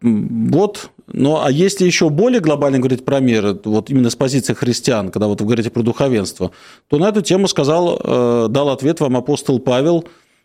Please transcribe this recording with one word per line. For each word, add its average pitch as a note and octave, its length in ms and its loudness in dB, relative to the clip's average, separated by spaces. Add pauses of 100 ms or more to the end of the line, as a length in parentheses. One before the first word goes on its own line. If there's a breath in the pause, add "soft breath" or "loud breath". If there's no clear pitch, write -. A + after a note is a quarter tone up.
м, A2+ 500 0
вот. G3+ 380 0 (220)
Ну, D3+ 300 0
а C#3+ 80 0
если F#3 360 2
еще E3+ 240 2
более A3 300 2
глобально C#3+ 380 2
говорить B2+ 260 0
про C#3 160 0
мир, G#2+ 440 2
вот G#2+ 260 -2
именно B2+ 200 2
с - 60 -8
позиции C3+ 380 0
христиан, A2+ 560 -2
когда G#2 160 -2
вот G#2 140 0
вы G#2 60 -2
говорите A2+ 240 0
про A#2+ 120 -2
духовенство, A2 680 -2 (360 loud breath)
то D3 100 2
на F3+ 100 2
эту G#3+ 140 0
тему F#3+ 260 2
сказал, E3 540 0
э, A#2+ 480 0
дал C#3 200 0
ответ C#3 300 -2
вам C3 160 0
апостол C3+ 440 -2
Павел, D3+ 440 0 (400 loud breath)